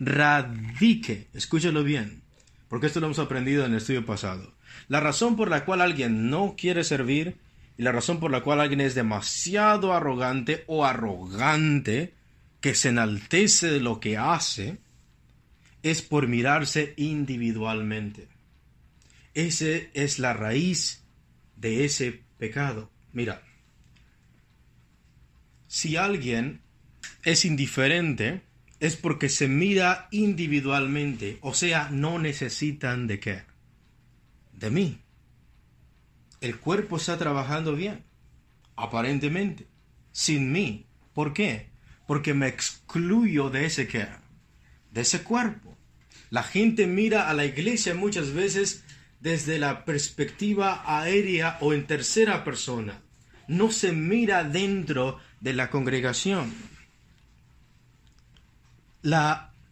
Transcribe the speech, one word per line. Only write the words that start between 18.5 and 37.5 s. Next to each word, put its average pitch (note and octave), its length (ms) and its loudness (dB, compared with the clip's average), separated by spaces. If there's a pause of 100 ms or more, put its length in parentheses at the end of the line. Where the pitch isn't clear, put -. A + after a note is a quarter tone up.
Esa D#3+ 320 0 (280)
es C#3+ 240 0
la B2+ 140 0
raíz B2 720 0 (500)
de A2+ 300 0
ese C3 400 -4 (140)
pecado. A2+ 520 -6 (220)
Mira, A#2 300 -6 (2250)
si D#3 280 -2
alguien C#3+ 640 -2 (640)
es D#3+ 200 4
indiferente, C#3+ 1000 0 (380)
es D#3+ 160 0
porque D#3 320 -2
se C3+ 200 0
mira F#3 600 2
individualmente, C#3+ 1300 0
o C3+ 140 -6
sea, D#3+ 360 0
no D3+ 280 0
necesitan C#3 880 -4
de G2+ 140 -2
qué, G2 220 -6 (1120)
de G#2 160 -6
mí. E3 280 0 (1400)
El A#2+ 180 -6
cuerpo G3 380 -2
está E3 220 -2
trabajando D3 580 -2